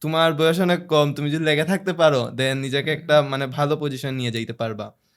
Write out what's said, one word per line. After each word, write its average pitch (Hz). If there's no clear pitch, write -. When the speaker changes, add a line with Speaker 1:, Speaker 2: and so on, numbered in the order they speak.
Speaker 1:
তোমার 160
বয়স 160
অনেক 175
কম, 147
তুমি 143
যদি 160
লেগে 151
থাকতে 190
পারো, 147
then 131
নিজেকে 135
একটা, 151
Speaker 2:
হ্যাঁ। 143
Speaker 1:
মানে 135
ভালো 143
পজিশন 139
নিয়ে 123
যাইতে 113
পারবা।" 110